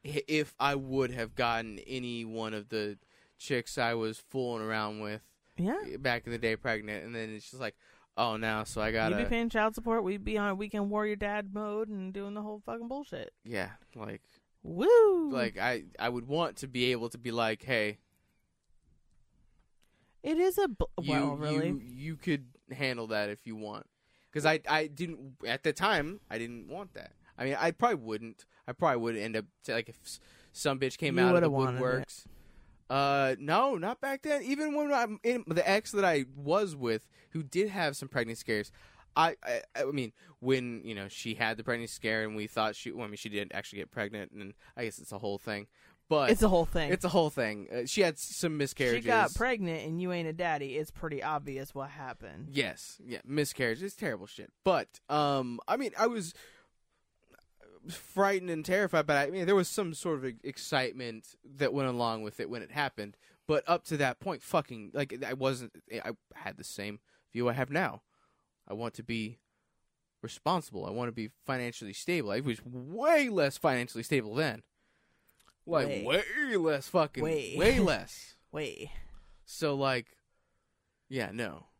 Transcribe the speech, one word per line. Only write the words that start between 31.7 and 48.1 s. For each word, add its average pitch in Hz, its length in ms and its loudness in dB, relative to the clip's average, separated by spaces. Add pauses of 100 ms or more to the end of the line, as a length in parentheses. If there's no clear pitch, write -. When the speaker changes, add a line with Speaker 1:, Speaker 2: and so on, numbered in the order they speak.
Speaker 2:
it. 131 40 0
Speaker 1:
woodworks. 127 420 -2 (680)
Uh, 139 480 4
no, 208 380 2
not 196 240 -4
back 269 220 -4
then. 294 200 0
Even 285 320 0
when 294 180 0
I'm 233 300 0
in, 240 240 2
the 165 220 2
ex 202 240 2
that 202 120 2
I 151 200 6 (100)
was 160 400 0
with, 117 320 0 (240)
who 160 140 -4
did 185 240 0
have 170 280 -2
some 135 120 -10
pregnancy 117 320 -2
scares, 107 320 -2 (420)
I, 160 300 6
I, 120 180 0 (140)
I 139 80 0
mean, 135 280 -2 (280)
when, 123 440 0
you 110 120 -8
know, 98 100 -8
she 110 280 -6
had 110 220 0
the 113 60 -10
pregnancy 117 300 -4
scare 110 320 0
and 107 100 -6
we 107 140 -4
thought 107 260 0
she, - 160 -10
well, 117 140 -8
I 104 40 -8
mean, 104 80 -10
she 113 120 -10
didn't 104 260 -4
actually 101 240 -8
get 87 140 -10
pregnant, 104 400 -6
and 101 220 -12 (220)
I 123 80 -4
guess 107 140 -8
it's - 140 -14
a 98 60 -8
whole 101 200 -2
thing. 104 300 -8 (400)
But 147 220 6
Speaker 2:
It's 233 120 6
a 214 60 8
whole 170 180 6
thing. 165 260 0
Speaker 1:
It's 185 120 0
a 180 40 2
whole 165 220 4
thing. 107 440 -2
Uh, 123 120 -2
she 202 160 2
had 165 120 4